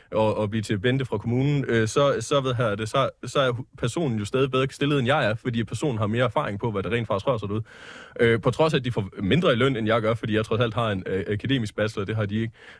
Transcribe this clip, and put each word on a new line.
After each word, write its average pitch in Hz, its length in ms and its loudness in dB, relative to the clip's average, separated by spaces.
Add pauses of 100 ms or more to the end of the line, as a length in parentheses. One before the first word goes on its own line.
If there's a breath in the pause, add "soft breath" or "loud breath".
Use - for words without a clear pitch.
(120)
og, 107 260 2
og 107 120 0
blive 110 120 -2
til 107 180 0
bente 127 260 2
fra 113 120 -2
kommunen, 131 500 0
øh, 113 200 4
så, 139 320 2
så, 139 220 0
ved 127 120 0
her, 113 220 0
det, 110 140 -4
så, 135 200 0 (160)
så 135 140 -2
er 131 120 4
hu-, 117 140 -6 (120)
personen 123 420 -2
jo 104 60 -2
stadig 131 260 0
bedre 131 200 2
stillet, 143 280 0
end 117 80 0
jeg 139 180 2
er, 107 100 0
fordi 117 280 -2
personen 120 340 -4
har 104 100 0
mere 117 180 2
erfaring 110 340 -4
på, 120 120 -2
hvad 98 120 -2
det 98 80 -6
rent 117 160 -2
faktisk 98 200 -2
rører 127 100 2
sig 104 120 -8
derude. 110 140 -4 (560 loud breath)
Øh, 117 220 4
på 127 100 2
trods 160 220 2
af, 156 40 2
at 127 80 -2
de 123 60 -2
får 101 180 -4 (120)
mindre 139 320 4
i - 20 2
løn, 131 200 2
end 110 120 -2
jeg 110 140 4
gør, 110 120 2
fordi 113 220 -2
jeg 107 100 2
trods 113 160 0
alt 113 120 0
har 113 180 0
en, 95 140 -4
øh, 95 220 -2
akademisk 107 480 -2
bachelor, 107 300 -2
det 107 100 -4
har 107 100 0
de 98 100 -4
ikke. 113 180 -4 (260 loud breath)